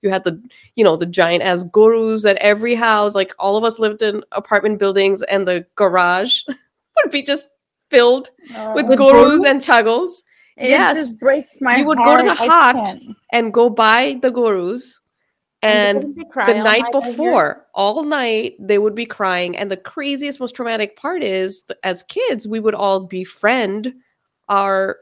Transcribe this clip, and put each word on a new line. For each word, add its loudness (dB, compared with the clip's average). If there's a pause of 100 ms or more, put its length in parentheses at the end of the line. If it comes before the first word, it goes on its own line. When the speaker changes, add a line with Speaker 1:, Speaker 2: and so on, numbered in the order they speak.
Speaker 1:
You 0
had -4
the, -4 (360)
you 2
know, 4
the -4
giant 0
ass -2
gorus 2
at 2
every 0
house. 0
Like, -2
all -2
of -2
us -2
lived -2
in -4
apartment -2
buildings, 0
and -2
the -4 (120)
garage 0
<laughs> -16
would -4
be -4
just -4 (420)
filled 2 (260)
Speaker 2:
Oh. -10
Speaker 1:
with -2
Speaker 3:
With 4
Speaker 1:
gorus 6
Speaker 3:
gorus? 2
Speaker 1:
and 0
chagos. 2 (460)
Speaker 2:
It -6
Speaker 1:
Yes. 2
Speaker 2:
just -6
breaks 0
my 0
Speaker 1:
You 2
would 0
go 6
to 4
the 2
Speaker 2:
heart. 0
I 6
Speaker 1:
hut -2
Speaker 2:
can't. -12 (160)
Speaker 1:
and -2
go 4
buy 2
the 2
gorus, -4 (640)
Speaker 3:
And 2
Speaker 1:
and -4
Speaker 3:
didn't -10
they -14
cry -4
Speaker 1:
the 2
Speaker 3:
all -2
Speaker 1:
night 4
Speaker 3:
night, -6
I 2
hear? -6
Speaker 1:
before, -2
all -2
night, -4
they 0
would 0
be -6
crying. -4
And -8
the -6
craziest, -8
most -10
traumatic -6
part -6
is, -6
th-, -16
as -6
kids, -6
we -6
would -2
all -2
befriend -4 (540)
our -2